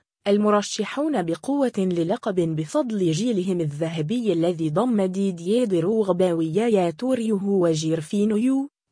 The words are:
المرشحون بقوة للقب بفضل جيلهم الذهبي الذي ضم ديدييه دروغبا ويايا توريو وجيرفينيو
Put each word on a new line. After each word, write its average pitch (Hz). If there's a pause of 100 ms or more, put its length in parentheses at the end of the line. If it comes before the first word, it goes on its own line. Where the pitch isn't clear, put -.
(280)
المرشحون 208
بقوة 240
للقب 185
بفضل 180
جيلهم 185
الذهبي 165
الذي 165
ضم 208
ديدييه 190
دروغبا 185
ويايا 175
توريو 226
وجيرفينيو 202 (220)